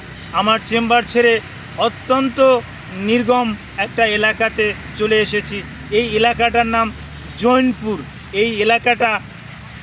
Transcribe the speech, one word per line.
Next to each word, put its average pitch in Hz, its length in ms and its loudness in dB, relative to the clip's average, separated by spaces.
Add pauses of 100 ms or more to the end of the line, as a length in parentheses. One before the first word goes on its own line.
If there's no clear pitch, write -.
(320)
আমার 214 280 2 (100)
চেম্বার 233 340 2
ছেড়ে 233 360 4 (380)
অত্যন্ত 254 840 2 (360)
নির্গম 226 600 2 (220)
একটা 226 280 0
এলাকাতে 214 680 0 (260)
চলে 214 220 4
এসেছি। 202 400 -4 (300)
এই 233 160 2
এলাকাটার 233 580 2
নাম 226 280 0 (460)
জৈনপুর। 226 640 2 (300)
এই 214 280 2
এলাকাটা 226 580 2 (640)